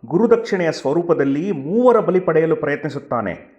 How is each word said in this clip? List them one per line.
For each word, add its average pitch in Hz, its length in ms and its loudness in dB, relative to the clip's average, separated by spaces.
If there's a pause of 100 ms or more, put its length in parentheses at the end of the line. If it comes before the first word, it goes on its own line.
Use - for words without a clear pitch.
ಗುರುದಕ್ಷಿಣೆಯ 190 640 0
ಸ್ವರೂಪದಲ್ಲಿ 151 800 -2
ಮೂವರ 214 480 2
ಬಲಿ 180 200 2
ಪಡೆಯಲು 160 360 2
ಪ್ರಯತ್ನಿಸುತ್ತಾನೆ. 135 800 -4 (260)